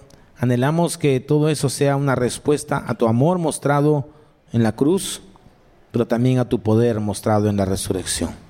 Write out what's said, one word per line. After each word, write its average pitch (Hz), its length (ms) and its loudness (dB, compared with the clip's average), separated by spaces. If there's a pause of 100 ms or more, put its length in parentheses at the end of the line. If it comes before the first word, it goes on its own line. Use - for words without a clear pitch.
(380)
anhelamos 135 600 0
que 135 220 2
todo 151 300 0
eso 143 200 0
sea 139 260 0
una 139 200 0
respuesta 135 720 -2
a 123 80 -2
tu 117 120 0
amor 131 300 2
mostrado 147 720 0 (420)
en 117 120 2
la 110 120 0
cruz, 175 460 -2 (680)
pero 120 160 0
también 127 320 2
a 113 100 -2
tu 120 100 0
poder 110 400 2
mostrado 104 500 0
en 104 80 -2
la 98 80 2
resurrección. 92 680 -4 (180)